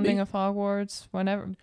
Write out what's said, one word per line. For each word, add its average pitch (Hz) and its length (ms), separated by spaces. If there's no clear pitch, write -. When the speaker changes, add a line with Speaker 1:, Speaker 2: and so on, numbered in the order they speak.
Speaker 1:
be. 202 60
Speaker 2:
Founding 202 100
of 196 120
Hogwarts, 202 800
whenever, 190 380